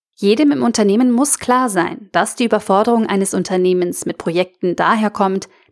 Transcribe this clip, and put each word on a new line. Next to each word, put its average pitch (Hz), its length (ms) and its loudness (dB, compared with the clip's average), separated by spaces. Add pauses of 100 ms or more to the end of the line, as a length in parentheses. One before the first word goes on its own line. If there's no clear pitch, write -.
(160)
Jedem 226 360 2
im 262 100 -2
Unternehmen 233 500 2
muss 254 260 0
klar 247 320 0
sein, 180 420 -4
dass 180 240 -2
die 247 80 0
Überforderung 220 640 2
eines 196 260 -2
Unternehmens 185 720 -2
mit 170 140 -6
Projekten 180 580 -2
daher 208 320 2
kommt, 196 400 -2 (240)